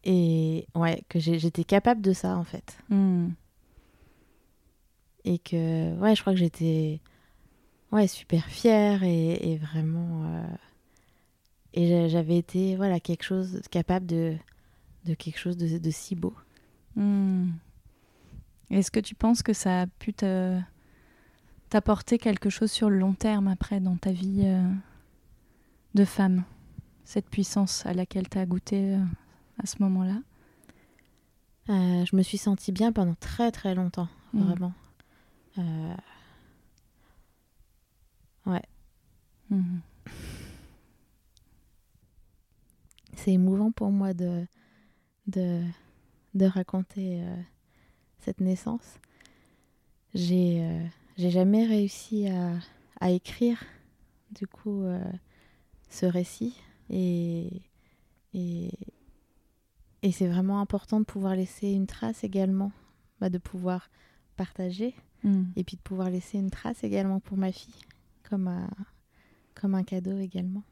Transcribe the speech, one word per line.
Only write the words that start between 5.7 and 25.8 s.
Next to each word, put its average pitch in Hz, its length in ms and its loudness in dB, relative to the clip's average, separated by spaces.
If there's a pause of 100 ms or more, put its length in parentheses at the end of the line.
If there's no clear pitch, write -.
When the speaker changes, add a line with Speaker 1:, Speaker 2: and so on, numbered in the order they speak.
Speaker 1:
ouais, 208 180 6
je - 60 -4
crois 196 120 2
que 185 60 2
j'étais, 160 640 0 (920)
ouais, 214 160 6
super - 380 -2
fière 208 560 4
et, 170 320 2 (200)
et 156 40 -2
vraiment, 160 680 -2
euh, 165 180 -6 (1300)
et 175 140 4
j'a-, 170 200 4
j'avais 165 300 2
été, 185 380 0
voilà, 190 240 0
quelque - 240 -4
chose, 185 380 -4 (100)
capable 180 340 0
de, 165 300 0 (720)
de 165 100 0
quelque - 240 -10
chose 175 180 -4
de, 165 220 -2
de 160 100 -2
si - 240 -6
beau. 180 220 -4 (600)
Speaker 2:
Hmm. 196 520 2 (1200)
Est-ce 196 220 2
que - 80 2
tu - 160 -6
penses 233 260 2
que 226 120 0
ça 180 280 0
a 180 60 -2
pu - 260 -8
te, 185 460 0 (1120)
t'apporter 220 500 2
quelque 202 320 0
chose 214 200 0
sur 214 200 2
le 196 80 4
long 190 140 4
terme 202 340 2
après 190 320 -2
dans 185 180 0
ta 190 140 -2
vie, 190 340 0
euh, 185 160 4 (1300)